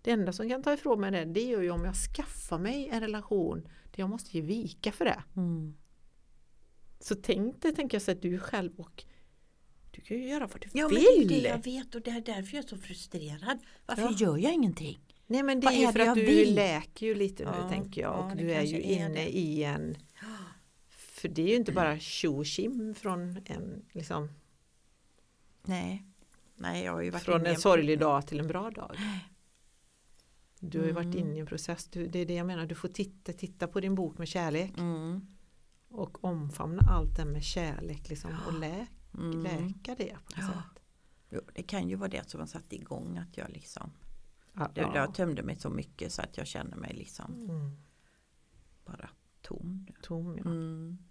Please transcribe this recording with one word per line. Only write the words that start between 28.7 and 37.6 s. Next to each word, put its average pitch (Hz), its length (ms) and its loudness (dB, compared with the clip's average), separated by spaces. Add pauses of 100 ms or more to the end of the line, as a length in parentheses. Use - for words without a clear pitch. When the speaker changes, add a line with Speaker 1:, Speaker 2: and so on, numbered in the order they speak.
Speaker 1:
dag. - 240 -12 (1600)
Du 180 200 -4
har 190 60 4
ju - 60 2
varit 175 140 -2 (100)
Speaker 2:
Mm. 185 40 0
Speaker 1:
inne 151 160 -2
i 156 40 -4
en 156 60 -6
process. - 420 -8
Du, 170 200 -6
det 175 120 -2
är 175 60 0
det 175 100 -2
jag 175 120 -2
menar. 170 180 -4
Du 160 100 -6
får - 120 -8
titta, 190 460 -6
titta 180 340 -6
på 185 120 -2
din 190 160 2
bok 175 220 -2
med 170 100 -6
kärlek. 175 500 -2
Speaker 2:
Mm. 170 500 -4 (600)
Speaker 1:
Och - 340 -8
omfamna 165 640 -2
allt 160 260 4
det 160 100 0
med 147 180 -2
kärlek, 160 680 -4